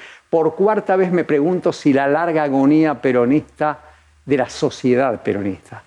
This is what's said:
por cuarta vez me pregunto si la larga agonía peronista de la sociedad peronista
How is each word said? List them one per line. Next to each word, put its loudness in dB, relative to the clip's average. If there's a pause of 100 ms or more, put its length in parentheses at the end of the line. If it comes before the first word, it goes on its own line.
(300)
por 0
cuarta 0
vez 0
me 0
pregunto 0
si 0
la 2
larga 0
agonía 2
peronista 0 (440)
de 0
la -2
sociedad -2
peronista -6